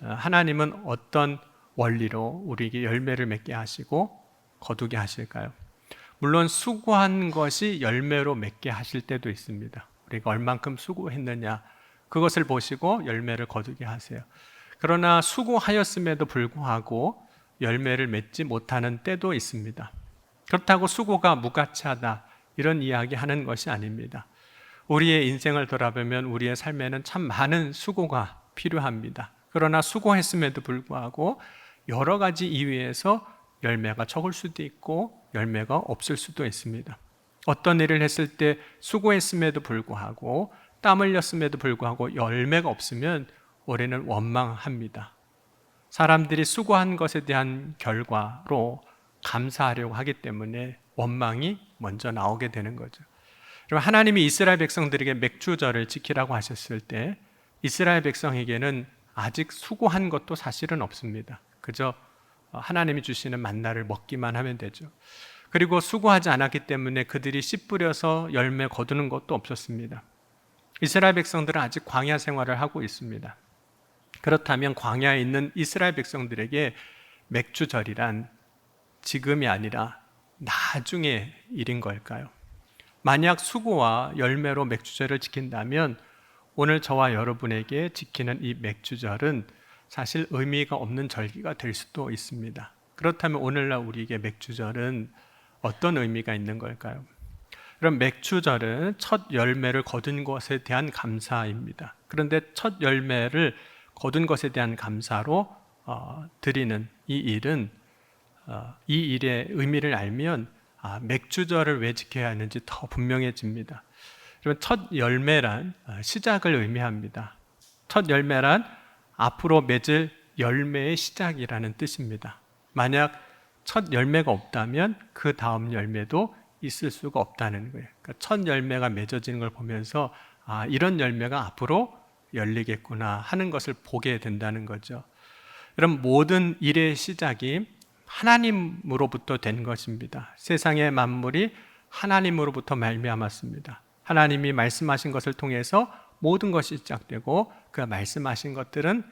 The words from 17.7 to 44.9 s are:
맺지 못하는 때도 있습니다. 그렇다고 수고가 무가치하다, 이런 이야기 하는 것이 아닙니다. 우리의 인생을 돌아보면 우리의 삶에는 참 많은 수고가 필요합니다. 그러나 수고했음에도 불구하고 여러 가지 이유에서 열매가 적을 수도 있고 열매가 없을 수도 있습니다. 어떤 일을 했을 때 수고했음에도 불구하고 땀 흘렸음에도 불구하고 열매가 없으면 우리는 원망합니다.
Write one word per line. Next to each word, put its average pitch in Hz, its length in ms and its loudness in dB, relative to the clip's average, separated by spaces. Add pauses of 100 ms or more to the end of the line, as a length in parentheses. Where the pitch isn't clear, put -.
맺지 107 380 -4
못하는 120 540 -2
때도 185 360 -2
있습니다. 113 580 -8 (540)
그렇다고 185 400 4
수고가 185 500 4
무가치하다, 120 880 -2 (320)
이런 151 260 2
이야기 123 320 0
하는 143 300 -2
것이 123 260 -4
아닙니다. 113 560 -6 (600)
우리의 156 400 6
인생을 139 380 0
돌아보면 123 580 -2
우리의 120 320 -2
삶에는 135 480 -6
참 - 180 -4
많은 143 500 0
수고가 151 680 -4 (140)
필요합니다. 120 760 -4 (200)
그러나 156 320 4
수고했음에도 180 800 2
불구하고 127 800 -4 (480)
여러 139 300 2
가지 180 300 0
이유에서 139 800 0 (360)
열매가 113 440 0
적을 175 260 -4
수도 165 300 -10
있고 160 600 -6 (120)
열매가 110 420 0
없을 - 400 -2
수도 - 280 -6
있습니다. 113 540 -8 (480)
어떤 165 340 4
일을 156 220 4
했을 151 340 0
때 147 220 4 (220)
수고했음에도 185 800 2
불구하고 117 920 -4 (280)
땀 190 200 8
흘렸음에도 165 580 2
불구하고 120 560 -2
열매가 127 540 2
없으면 139 580 -4 (400)
우리는 127 400 -2
원망합니다. 113 1080 -2 (800)